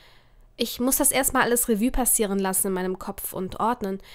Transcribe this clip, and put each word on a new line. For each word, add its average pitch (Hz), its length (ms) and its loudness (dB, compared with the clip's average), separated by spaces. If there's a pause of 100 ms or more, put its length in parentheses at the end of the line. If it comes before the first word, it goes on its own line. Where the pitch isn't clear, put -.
(580)
„Ich - 220 -2
muss 254 180 2
das - 140 4
erstmal 254 320 2
alles 240 240 2
Revue 226 240 2
passieren 208 480 2
lassen 190 280 0
in 190 60 0
meinem 185 240 -2
Kopf - 360 -10
und 185 260 -6
ordnen. 202 420 -2 (140)